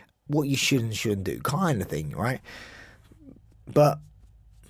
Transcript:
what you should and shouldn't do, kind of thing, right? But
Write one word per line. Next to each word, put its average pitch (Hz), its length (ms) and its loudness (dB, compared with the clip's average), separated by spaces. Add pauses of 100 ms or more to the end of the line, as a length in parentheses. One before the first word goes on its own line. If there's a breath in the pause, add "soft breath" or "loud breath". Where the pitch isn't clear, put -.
(280 loud breath)
what 147 200 2
you 139 80 2
should 131 240 2
and 113 160 -2
shouldn't 101 300 0
do, 65 160 -4
kind 143 400 0
of - 80 -6
thing, 73 260 -4
right? 120 240 -2 (1300 loud breath)
But 147 320 4 (720)